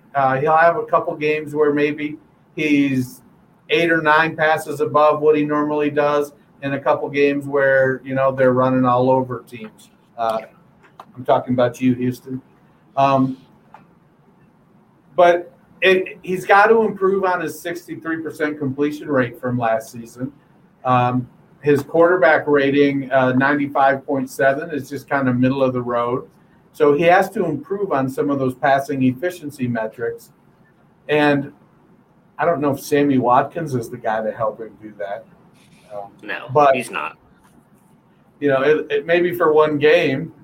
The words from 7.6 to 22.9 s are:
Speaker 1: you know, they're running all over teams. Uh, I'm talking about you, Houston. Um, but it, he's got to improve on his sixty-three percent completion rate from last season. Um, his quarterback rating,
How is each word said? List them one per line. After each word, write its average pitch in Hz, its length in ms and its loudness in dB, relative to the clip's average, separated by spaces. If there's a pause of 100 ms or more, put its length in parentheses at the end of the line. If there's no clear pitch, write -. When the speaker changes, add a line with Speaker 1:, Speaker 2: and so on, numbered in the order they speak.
Speaker 1:
you 135 100 -8
know, 135 160 0
they're 131 220 2
running 127 320 2
all 127 260 2
over 127 340 -2
teams. - 460 -18 (280)
Uh, 113 240 -4 (760)
I'm 127 80 -14
talking 127 300 0
about 123 260 0
you, 127 160 2
Houston. 127 460 -6 (560)
Um, 135 400 2 (1800)
but 175 380 2 (260)
it, 185 420 0
he's 180 240 -6
got 202 220 6
to 226 140 6
improve 190 420 0
on 180 160 0
his 156 180 -8
sixty-three 160 640 -8
percent 151 380 -6
completion 147 480 -4
rate 127 320 -2
from 123 180 -4
last 113 320 -4
season. 123 440 -14 (500)
Um, 123 460 0 (340)
his 143 180 2
quarterback 165 640 2
rating, 139 640 2